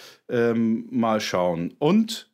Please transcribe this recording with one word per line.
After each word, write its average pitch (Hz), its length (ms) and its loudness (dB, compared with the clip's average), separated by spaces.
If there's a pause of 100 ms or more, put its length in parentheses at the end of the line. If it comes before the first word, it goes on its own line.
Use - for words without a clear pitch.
(300)
Ähm, 117 600 0
mal 113 280 0
schauen. 90 600 -2
Und 208 540 0